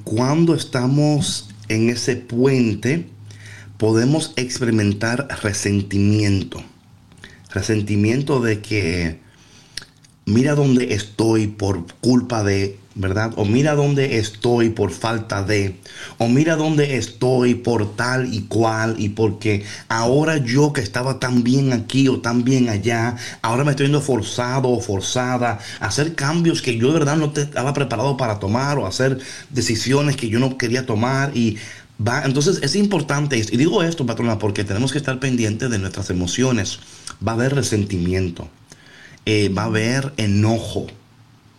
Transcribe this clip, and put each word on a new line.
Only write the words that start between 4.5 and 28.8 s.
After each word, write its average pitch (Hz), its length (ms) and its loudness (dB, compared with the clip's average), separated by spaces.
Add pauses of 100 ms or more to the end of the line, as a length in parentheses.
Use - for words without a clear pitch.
resentimiento. 101 1200 0 (880)
Resentimiento 107 880 0
de 110 200 0
que 87 600 -2 (1040)
mira 127 300 4
dónde 127 400 4
estoy 110 520 0
por 98 400 -2 (140)
culpa 120 440 2
de, 98 340 0 (160)
¿verdad? 101 420 -2
O 101 100 0
mira 143 280 4
dónde 139 440 2
estoy 117 500 2
por 107 220 0
falta 104 520 -4
de, 98 340 -2 (420)
o 117 100 2
mira 156 280 4
dónde 147 420 2
estoy 123 560 2
por 107 420 -2
tal 123 380 -2
y 101 80 -4
cual, 110 560 0
y 101 120 -2
porque 104 540 0 (240)
ahora 139 480 2
yo 143 380 2
que 135 80 -2
estaba 123 360 -4
tan 123 240 2
bien 131 300 2
aquí 127 360 2
o 117 120 0
tan 120 240 0
bien 127 240 2
allá, 117 480 -2 (240)
ahora 120 240 0
me 151 60 2
estoy 143 160 2
viendo 139 160 2
forzado 127 680 -2
o 120 120 2
forzada 120 800 -2 (200)
a 107 60 -4
hacer 151 280 -2
cambios 160 460 0
que 120 160 -2
yo 117 120 2
de 160 100 4
verdad 147 180 2
no 151 140 0
te-, 147 120 -2
estaba 143 300 -2
preparado 135 460 -2
para 110 200 -2
tomar 127 400 -2
o 104 80 -2